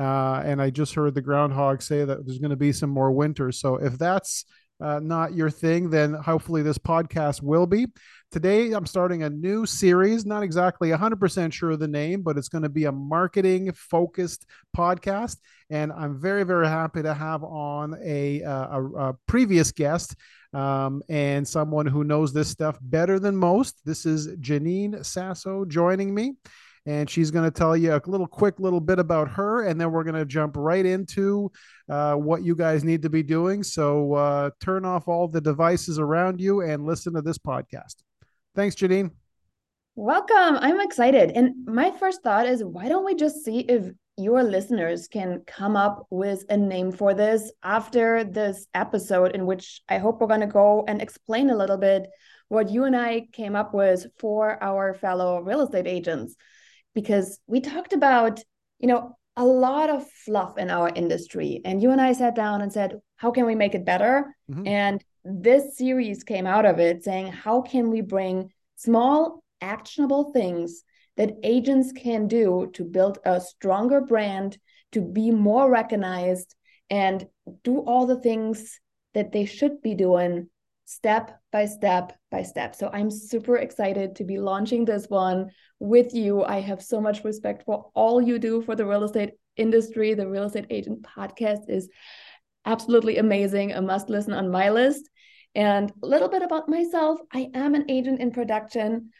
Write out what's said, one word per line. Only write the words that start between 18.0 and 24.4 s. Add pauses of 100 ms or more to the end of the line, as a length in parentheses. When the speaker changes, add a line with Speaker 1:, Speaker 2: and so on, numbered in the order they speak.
Speaker 1:
a,
uh,
a, (240)
a (120)
previous
guest, (400)
um,
and
someone
who
knows
this
stuff
better
than
most.
This
is
Janine